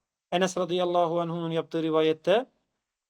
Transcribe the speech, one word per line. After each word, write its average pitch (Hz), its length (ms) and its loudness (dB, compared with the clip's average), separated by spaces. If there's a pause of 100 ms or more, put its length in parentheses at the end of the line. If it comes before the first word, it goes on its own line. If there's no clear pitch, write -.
(320)
Enes 185 260 0
radıyallahu 175 640 0
anhu'nun 165 320 -4
yaptığı 160 320 -2
rivayette 160 640 2 (640)